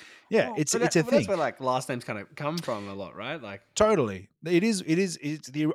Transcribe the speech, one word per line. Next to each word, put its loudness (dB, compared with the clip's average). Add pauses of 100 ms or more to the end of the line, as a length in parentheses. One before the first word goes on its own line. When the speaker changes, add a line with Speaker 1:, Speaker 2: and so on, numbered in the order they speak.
(300)
Speaker 1:
yeah, 2
Speaker 2:
Well, -8
Speaker 1:
it's, 0
Speaker 2:
but 2
Speaker 1:
it's 2
Speaker 2:
that, 6
Speaker 1:
a 4
Speaker 2:
but -2
that's 6
Speaker 1:
thing. -8
Speaker 2:
where, 0
like, -2
last 0
names -4
kinda -8 (100)
come -4
from -6
a -10
lot, -10
right? -8
Like -12 (140)
Speaker 1:
Totally. 2 (160)
It 4
is, 2
it 2
is, 0
it's -8
the -2